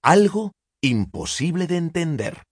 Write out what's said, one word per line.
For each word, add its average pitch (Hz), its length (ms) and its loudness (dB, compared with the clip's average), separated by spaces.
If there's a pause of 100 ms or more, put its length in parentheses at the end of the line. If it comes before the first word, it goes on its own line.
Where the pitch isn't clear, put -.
algo 202 520 4 (280)
imposible 131 840 -2
de 175 100 -2
entender. 160 720 -4